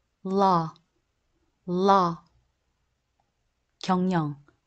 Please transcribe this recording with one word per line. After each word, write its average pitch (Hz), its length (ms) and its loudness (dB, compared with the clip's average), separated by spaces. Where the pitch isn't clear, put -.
law, 185 500 0
law. 180 520 2
경영, 180 540 -2